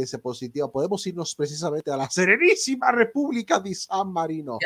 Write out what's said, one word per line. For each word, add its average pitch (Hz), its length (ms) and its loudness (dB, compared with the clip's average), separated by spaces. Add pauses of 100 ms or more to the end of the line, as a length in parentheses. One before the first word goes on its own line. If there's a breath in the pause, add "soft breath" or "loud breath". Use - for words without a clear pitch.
diapositiva. 127 680 -4
Podemos 185 340 -2
irnos 170 300 -6
precisamente 151 560 -4
a 139 60 -2
la 135 120 -2
serenísima 254 840 4
República 233 680 2
de 190 160 -6
San 190 360 -4
Marino. 160 540 -4